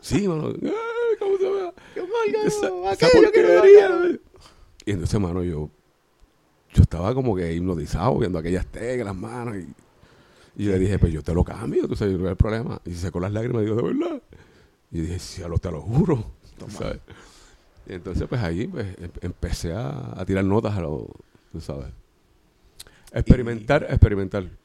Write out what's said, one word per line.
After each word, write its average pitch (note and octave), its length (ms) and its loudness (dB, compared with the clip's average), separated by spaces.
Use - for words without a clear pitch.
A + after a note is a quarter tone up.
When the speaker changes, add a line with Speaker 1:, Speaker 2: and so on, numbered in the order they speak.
Speaker 1:
"Sí, F#3 280 -2
mano, D#3 200 -4
ay, A4+ 680 -4
¿cómo G4 200 -2
se F#4 60 0
llama? F#4+ 280 -4
Speaker 2:
¡Qué - 80 -8
mal, G#4+ 440 -2
Speaker 1:
Esa, - 140 -2
Speaker 2:
cabrón! F#4 320 -4
Speaker 1:
esa A4+ 140 2
Speaker 2:
Aquello A#4 260 8
que F4+ 100 6
no F4 60 4
Speaker 1:
porquería". G4+ 380 10
Speaker 2:
era. F3 220 2
Speaker 1:
Y G#2 80 -6
entonces, F#2+ 280 -2
mano, F2+ 220 -2
yo, D#2 260 -4
yo - 100 8
estaba F2 320 2
como B2+ 200 0
que F2 200 -2
hipnotizado F2 640 -2
viendo F2+ 200 -2
aquellas E2+ 280 -2
teclas, A2+ 500 -6
mano, A2+ 420 -10
y, F2 80 -12
y G#2 100 -6
le F#2+ 120 2
dije, F#2+ 200 2
"Pues F2 140 4
yo D#2 100 -6
te E2+ 120 -4
lo F2 80 4
cambio, G#2 460 -2
tú A#2 80 -4
sabes, G2 220 0
no F2+ 100 -2
hay F#2 80 -4
problema". A2+ 480 0
Y E2+ 80 -10
se E2+ 60 -10
secó F2 200 -6
las F#2 140 -4
lágrimas A2 300 -2
y G#2 40 0
dijo, G#2+ 100 -2
"¿De A#2 60 0
verdad?". D#4+ 280 -4
Y E2 80 -6
dije, E2+ 180 -6
"Sí, - 240 -14
a F2 60 -10
lo, E2+ 100 -4
te F#2 120 -6
lo D#2 100 -10
juro", B2 520 0
tú - 80 -16
Speaker 2:
Toma. - 120 -14
Speaker 1:
sabes. - 220 -8
Y - 60 -14
entonces, F#2 340 -6
pues, B2+ 140 -4
ahí, E2+ 260 -4
pues, D3+ 180 -10
em-, F2+ 120 -14
empecé F2 520 -6
a, A#2+ 480 -8
a F#2 60 -6
tirar F#2+ 180 0
notas G2+ 320 0
a F#2 40 -4
lo, D2+ 280 -6
tú D#2+ 80 -12
sabes. C#2+ 260 -12
Experimentar, A#2+ 760 2
Speaker 2:
Y - 40 -4
Speaker 1:
experimentar. G2 560 2